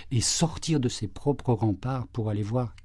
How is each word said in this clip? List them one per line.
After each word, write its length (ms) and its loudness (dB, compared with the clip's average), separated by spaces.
et 100 4
sortir 580 0
de 100 2
ses 180 -4
propres 460 0
remparts 540 0
pour 220 -2
aller 140 0
voir 420 -2